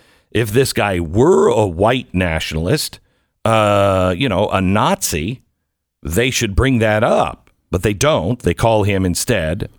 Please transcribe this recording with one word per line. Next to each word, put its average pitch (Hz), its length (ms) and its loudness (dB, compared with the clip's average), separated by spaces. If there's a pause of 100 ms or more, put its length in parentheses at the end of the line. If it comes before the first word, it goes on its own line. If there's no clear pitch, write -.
(300)
if 110 220 -2
this 127 220 2
guy 101 260 0
were 131 500 2
a 110 160 2
white 101 480 -2
nationalist, 87 840 -2 (440)
uh, 101 720 2
you 127 140 -2
know, 98 200 0
a 95 120 0
Nazi, 104 800 -2 (600)
they 107 260 -2
should 107 260 -4
bring 131 240 2
that 107 240 2
up. - 460 -2 (220)
But 90 100 -2
they 107 120 0
don't. 120 460 0
They 87 140 0
call 110 300 2
him 98 220 0
instead 87 720 -2